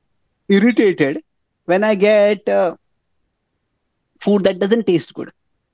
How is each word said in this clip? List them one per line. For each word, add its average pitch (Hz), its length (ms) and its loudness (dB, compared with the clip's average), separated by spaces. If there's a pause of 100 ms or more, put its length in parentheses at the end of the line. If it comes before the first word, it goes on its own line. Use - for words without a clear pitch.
(500)
irritated 208 720 0 (420)
when 185 180 0
I 214 120 0
get, 208 540 0
uh, 196 260 0 (1400)
food 202 240 0
that 190 160 -2
doesn't 202 260 -2
taste 170 280 -2
good. - 180 -16 (420)